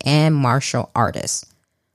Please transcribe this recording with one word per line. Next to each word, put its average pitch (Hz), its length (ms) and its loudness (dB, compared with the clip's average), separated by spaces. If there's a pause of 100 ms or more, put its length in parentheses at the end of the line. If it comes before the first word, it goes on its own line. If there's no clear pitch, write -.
and 151 280 4
martial 131 600 0
artist. - 500 -4 (500)